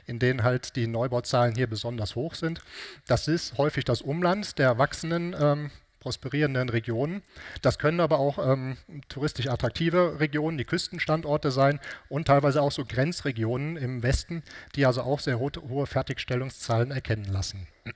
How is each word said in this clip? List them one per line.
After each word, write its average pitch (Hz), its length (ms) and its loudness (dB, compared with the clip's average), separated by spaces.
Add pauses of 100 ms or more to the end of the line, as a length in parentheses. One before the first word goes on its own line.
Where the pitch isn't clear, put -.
in 120 120 -6
denen 123 260 4
halt 123 320 0
die 117 100 2
Neubauzahlen 120 680 2
hier 123 120 2
besonders 113 480 -4
hoch 147 200 -4
sind. 165 280 -4 (440)
Das - 220 2
ist - 300 -2
häufig 147 260 0
das 120 160 2
Umland 180 580 0
der 127 200 4
wachsenden, 170 600 -2
ähm, 147 320 2 (280)
prosperierenden 135 720 0
Regionen. 120 540 -2 (400)
Das - 180 2
können 160 180 2
aber 156 220 4
auch, 139 180 0
ähm, 131 380 0 (320)
touristisch 131 400 -4
attraktive 156 720 0
Regionen, 156 360 0
die 127 80 -2
Küstenstandorte 156 880 0
sein 139 300 4 (280)
und 151 200 -2
teilweise 143 340 6
auch 143 80 2
so 135 140 -4
Grenzregionen 131 920 -2
im 127 280 -4
Westen, 147 400 0 (320)
die 139 100 4
also 123 160 4
auch 135 160 0
sehr 123 220 0
ho-, 139 100 -2 (180)
hohe 135 180 -2
Fertigstellungszahlen 127 1040 -2
erkennen 113 320 -2
lassen. 98 420 -4 (300)